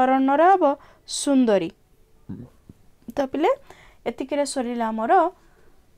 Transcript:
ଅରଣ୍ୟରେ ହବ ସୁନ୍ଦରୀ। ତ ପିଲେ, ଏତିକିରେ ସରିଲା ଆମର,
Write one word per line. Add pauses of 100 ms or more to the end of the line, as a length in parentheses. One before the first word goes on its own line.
ଅରଣ୍ୟରେ
ହବ (440)
ସୁନ୍ଦରୀ। (1500)
ତ
ପିଲେ, (560)
ଏତିକିରେ
ସରିଲା
ଆମର, (840)